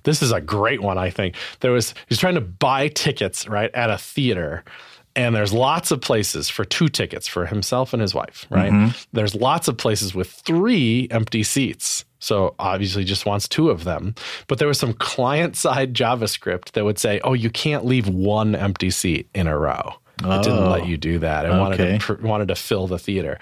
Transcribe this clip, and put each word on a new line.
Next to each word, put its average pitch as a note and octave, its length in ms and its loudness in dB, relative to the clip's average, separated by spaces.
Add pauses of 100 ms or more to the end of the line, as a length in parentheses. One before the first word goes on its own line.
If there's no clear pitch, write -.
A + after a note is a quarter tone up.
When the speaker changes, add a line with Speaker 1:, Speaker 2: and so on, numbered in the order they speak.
Speaker 1:
This D3+ 180 2
is A#2+ 100 2
a F#2 80 0
great G#2 420 0
one, F#2+ 160 0
I F#2 120 0
think. F#2 260 -2 (240)
There B2+ 120 2
was, A#2+ 220 0 (140)
he's A#2 100 0
trying F#3 160 2
to D#3+ 60 2
buy C3 480 0
tickets, B2+ 600 -4
right, G#2+ 260 0
at A#2 160 0
a G2+ 80 0
theater. F#2+ 680 -2 (500)
And A#2+ 200 2
there's G#2 180 2
lots C3+ 400 2
of C3+ 100 0
places G#2 480 0
for - 140 -4
two - 240 0
tickets E2 380 -4
for F2 200 -4
himself A#2 480 -2
and A2+ 80 0
his F2+ 120 -2
wife, - 360 -6
right? F#2+ 200 2
Speaker 2:
Mm-hmm. G#2 200 6 (240)
Speaker 1:
There's G#2+ 200 0
lots B2+ 320 2
of B2+ 120 0
places G2+ 360 -2
with F#2 160 -4
three E3 800 2
empty A2+ 320 0
seats. - 600 -2 (140)
So G2 400 0
obviously F#2+ 460 -2
just F#2+ 200 -2
wants G2+ 240 0
two D#3 220 2
of E2+ 140 -2
them. F2+ 300 -4 (320)
But B2 120 -2
there D3 100 2
was C#3+ 100 0
some A#2+ 140 0
client-side C3+ 1040 0
JavaScript A2+ 760 -2
that G#2+ 120 0
would G#2 140 0
say, G#2 260 2
"Oh, C3 80 2
you A#2 160 2
can't C#3 380 0
leave B2 220 2
one G#2 460 2
empty F#2+ 360 0
seat - 440 -2
in F2+ 120 2
a D2+ 120 0
row." - 360 -2 (280)
It F#2+ 200 2
didn't G#2 280 4
let E2 120 2
Speaker 2:
Oh. F2 40 -6
Speaker 1:
you E2+ 120 -2
do D#2+ 220 -2
that. D#2 260 0
It E2 40 0
wanted F#2+ 280 4
to F#2 100 2
Speaker 2:
Okay. G#2 100 2
Speaker 1:
pr-, A2 280 -4
wanted G#2+ 220 0
to F#2 60 -2
fill F#2+ 320 -2
the F2+ 120 -2
theater. F2 440 -4